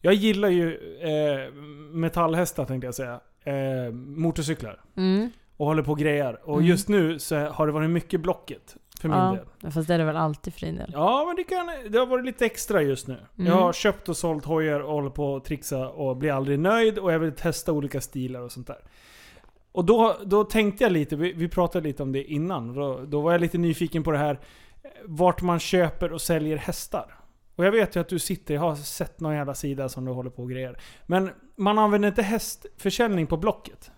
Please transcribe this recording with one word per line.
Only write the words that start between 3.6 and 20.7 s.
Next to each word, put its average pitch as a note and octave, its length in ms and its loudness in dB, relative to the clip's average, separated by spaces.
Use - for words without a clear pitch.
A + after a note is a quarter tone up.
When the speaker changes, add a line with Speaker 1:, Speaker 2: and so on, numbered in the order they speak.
Speaker 1:
motorcyklar. C#3+ 880 -4
Speaker 2:
Mm. F#3+ 340 2
Speaker 1:
Och D3 80 -2
håller D#3 180 2
på C#3 80 -2
och D3+ 80 -2
grejer. D3 400 0
Och D3 80 -2
Speaker 2:
Mm. E3 120 6
Speaker 1:
just F#3+ 180 2
nu E3+ 320 2
så - 160 -4
har D3 320 0
det D3 60 0
varit D#3 160 0
mycket E3+ 320 0
Blocket - 540 -6
för D#3+ 80 -2
min F#3 80 2
Speaker 2:
Ja, F#3+ 200 2
Speaker 1:
del. D#3+ 100 -10
Speaker 2:
fast D#3 160 -2
det F3 60 2
är E3+ 40 4
det E3 60 2
väl D#3 140 -2
alltid D#3+ 360 -4
för - 120 -18
din D#3+ 100 -6
del. - 180 -10
Speaker 1:
Ja, G#3+ 340 2
men F4+ 80 -4
det F4+ 80 -4
kan, F4 260 -4
det A3 60 4
har B3+ 80 6
varit B3+ 200 0
lite B3 200 0
extra G#3+ 360 0
just C#3 260 0
nu. B2+ 60 -8
Speaker 2:
Mm. F3+ 140 2
Speaker 1:
Jag F#3 100 8
har F3 120 4
köpt - 360 0
och D#3+ 80 -4
sålt D3+ 280 -2
hojar D#3 340 2
och D3 140 -6
håller C#3+ 160 -2
på C#3 260 -2
att C3+ 100 -8
trixa C3 440 -6
och C3 280 -4
blir D3 140 0
aldrig C#3 280 0
nöjd. G#3+ 380 4
Och F#3 160 2
jag D#3+ 60 2
vill D#3+ 120 0
testa E3 400 -2
olika C#3+ 300 -2
stilar B2+ 400 -8
och A#2+ 100 -12
sånt B2+ 160 -14
där. - 120 -14
Och F3 140 0
då, A3 300 6
då G3+ 180 4
tänkte G#3 400 2